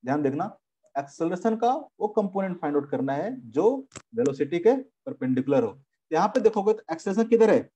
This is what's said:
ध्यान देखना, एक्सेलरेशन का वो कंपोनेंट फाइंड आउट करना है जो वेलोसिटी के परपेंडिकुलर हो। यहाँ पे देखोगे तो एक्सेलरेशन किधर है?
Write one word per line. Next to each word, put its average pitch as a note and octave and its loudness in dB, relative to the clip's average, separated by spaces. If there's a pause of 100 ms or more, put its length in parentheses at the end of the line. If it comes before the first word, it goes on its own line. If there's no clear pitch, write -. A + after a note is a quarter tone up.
ध्यान C#3+ -2
देखना, C3+ -2 (500)
एक्सेलरेशन F3+ -4
का A#3+ 0 (280)
वो G#3 -2
कंपोनेंट F#3+ -4
फाइंड D3 -4
आउट C#3+ -2
करना C3+ -4
है E3 -4 (200)
जो D#3+ 2 (460)
वेलोसिटी C#3 -2
के A3 4 (320)
परपेंडिकुलर B2+ 0
हो। G#2 -6 (320)
यहाँ E3 2
पे A#3+ 0
देखोगे G#3+ 2
तो A3 -2 (100)
एक्सेलरेशन G3+ -2
किधर A3 6
है? C3+ 6 (160)